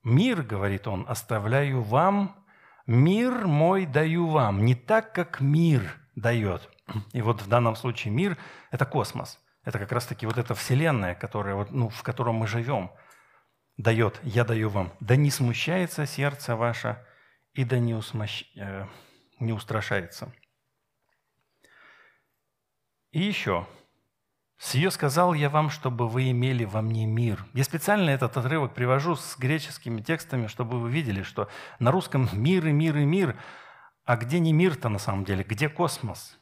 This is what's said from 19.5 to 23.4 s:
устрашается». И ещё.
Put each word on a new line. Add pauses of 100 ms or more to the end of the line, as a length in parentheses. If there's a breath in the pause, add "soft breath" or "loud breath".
устрашается». (2750 soft breath)
И
ещё. (880 loud breath)